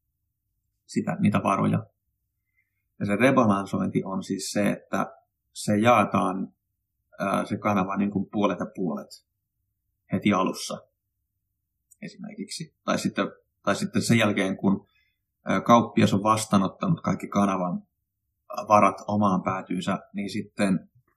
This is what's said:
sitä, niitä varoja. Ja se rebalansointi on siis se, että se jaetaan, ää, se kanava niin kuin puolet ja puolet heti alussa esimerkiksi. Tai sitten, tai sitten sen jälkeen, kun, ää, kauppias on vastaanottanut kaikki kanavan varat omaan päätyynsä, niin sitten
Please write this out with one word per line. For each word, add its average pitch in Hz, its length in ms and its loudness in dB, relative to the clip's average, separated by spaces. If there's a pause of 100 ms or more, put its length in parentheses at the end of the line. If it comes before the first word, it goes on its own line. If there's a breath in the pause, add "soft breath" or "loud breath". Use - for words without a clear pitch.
(880)
sitä, - 340 -4
niitä 104 220 2
varoja. 104 440 0 (1120)
Ja - 80 -6
se 101 100 -2
rebalansointi 98 880 2
on 95 180 -6
siis - 300 -8
se, 104 180 0
että - 460 -6 (360)
se - 240 -2
jaetaan, 98 760 2 (640)
ää, 98 260 -2
se - 120 -6
kanava 98 400 -2
niin 101 140 0
kuin 95 220 -4
puolet 101 280 0
ja 110 140 -6
puolet 82 340 -6 (1040)
heti 98 200 2
alussa - 540 -4 (1160)
esimerkiksi. - 720 -14 (100)
Tai 98 140 -2
sitten, - 280 -2 (360)
tai 101 140 -2
sitten 101 260 -2
sen 117 160 4
jälkeen, 98 380 0
kun, 98 300 0 (580)
ää, 95 160 -2
kauppias 113 540 4
on 95 80 0
vastaanottanut 101 760 0
kaikki - 280 -4
kanavan 92 540 0 (840)
varat 101 280 6 (100)
omaan 101 360 2
päätyynsä, 92 560 -4 (140)
niin 101 180 -8
sitten 101 600 -4 (260)